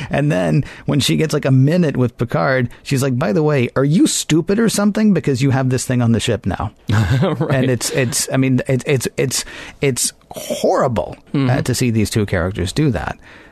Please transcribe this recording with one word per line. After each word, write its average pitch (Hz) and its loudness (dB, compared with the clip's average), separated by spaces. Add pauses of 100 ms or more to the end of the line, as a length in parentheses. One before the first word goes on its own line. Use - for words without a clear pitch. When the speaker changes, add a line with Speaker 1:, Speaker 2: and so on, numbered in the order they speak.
Speaker 1:
and 143 0
then 160 0 (200)
when 147 0
she 160 0
gets, 156 0
like, 151 -2
a 135 2
minute 143 4
with 123 -2
Picard, 131 0 (140)
she's 131 -2
like, 131 0
"By 180 0
the 175 2
way, 147 2
are 135 4
you 185 4
stupid 202 0
or 226 2
something? 208 2
Because 139 0
you 139 4
have 131 2
this 127 0
thing 123 0
on 117 4
the 110 2
ship - -2
now." 104 -4 (160)
Speaker 2:
<laughs> - -2
Right. 131 2
Speaker 1:
And 131 2
it's, - -2
it's, - -2
I 135 -2
mean, 131 2
it's, 131 0
it's, 139 0
it's, 139 -4 (360)
it's 135 -2 (200)
horrible, - -2 (180)
Speaker 2:
Mm-hmm. 139 2
Speaker 1:
uh, 123 0
to 127 -2
see 123 0
these 110 0
two 107 0
characters 92 -2
do 147 0
that. - -6 (340)